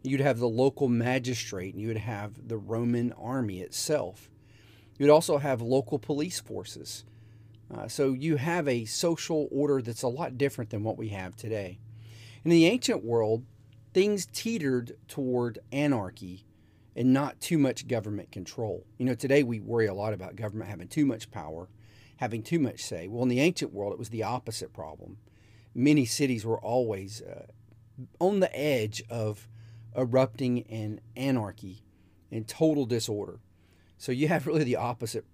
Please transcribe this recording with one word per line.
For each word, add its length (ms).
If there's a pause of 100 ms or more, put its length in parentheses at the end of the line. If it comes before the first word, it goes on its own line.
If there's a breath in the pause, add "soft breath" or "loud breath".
you'd 180
have 160
the 100
local 400
magistrate, 840
and 80
you 60
would 100
have 500
the 100
Roman 560
army 480
itself. 680 (680 soft breath)
You'd 100
also 300
have 240
local 340
police 420
forces. 680 (680 soft breath)
Uh, 140
so 260
you 220
have 320
a 180
social 640
order 320
that's 220
a 40
lot 300
different 320
than 140
what 120
we 140
have 260
today. 440 (640 loud breath)
In 80
the 160
ancient 360
world, 420 (500)
things 320
teetered 680 (120)
toward 500 (140)
anarchy 760 (500 soft breath)
and 160
not 280
too 180
much 300
government 440
control. 540 (140)
You 80
know, 80
today 260
we 180
worry 280
a 80
lot 180
about 220
government 340
having 180
too 200
much 240
power, 360 (500 soft breath)
having 260
too 160
much 240
say. 240
Well, 160
in 60
the 100
ancient 340
world, 180
it 60
was 120
the 120
opposite 500
problem. 460 (560 soft breath)
Many 320
cities 400
were 140
always, 640
uh, 240 (720)
on 200
the 160
edge 540
of 380 (500 loud breath)
erupting 600
in 420 (160)
anarchy 680 (480 soft breath)
and 160
total 400
disorder. 540 (580 soft breath)
So 140
you 160
have 180
really 200
the 100
opposite 480 (100)